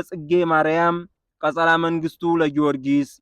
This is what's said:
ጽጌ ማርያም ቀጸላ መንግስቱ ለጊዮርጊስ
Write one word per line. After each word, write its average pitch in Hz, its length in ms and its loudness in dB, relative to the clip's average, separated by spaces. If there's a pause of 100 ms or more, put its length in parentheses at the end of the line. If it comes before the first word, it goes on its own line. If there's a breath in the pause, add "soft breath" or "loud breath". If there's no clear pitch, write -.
ጽጌ 156 260 -12 (140)
ማርያም 165 520 2 (460)
ቀጸላ 165 360 0
መንግስቱ 165 440 -4 (140)
ለጊዮርጊስ 143 760 0 (120)